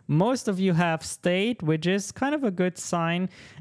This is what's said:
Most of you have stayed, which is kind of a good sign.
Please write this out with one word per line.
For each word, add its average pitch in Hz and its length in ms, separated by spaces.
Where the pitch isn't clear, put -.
Most 220 400
of 190 100
you 190 140
have 165 320
stayed, 196 560
which 160 260
is 190 240
kind 277 240
of 294 80
a 233 80
good 180 280
sign. 175 500